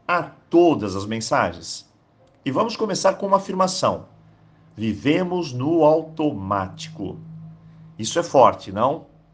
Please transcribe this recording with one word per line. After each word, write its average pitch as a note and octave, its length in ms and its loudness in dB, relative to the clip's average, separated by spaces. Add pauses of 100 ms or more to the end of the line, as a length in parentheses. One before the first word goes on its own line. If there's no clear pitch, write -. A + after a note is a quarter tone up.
a F3 160 0
todas B2 720 2
as G2 100 -8
mensagens. A2 840 -2 (540)
E C#3 80 -6
vamos F#3 240 -2
começar F#3+ 420 -2
com G3+ 100 -8
uma G3+ 100 2
afirmação. F#3 680 -2 (680)
Vivemos D3+ 760 -2
no D3+ 320 0
automático. G#2 1300 -2 (800)
Isso A2+ 200 -4
é E3+ 40 0
forte, A2+ 500 6
não? C3 360 -2 (260)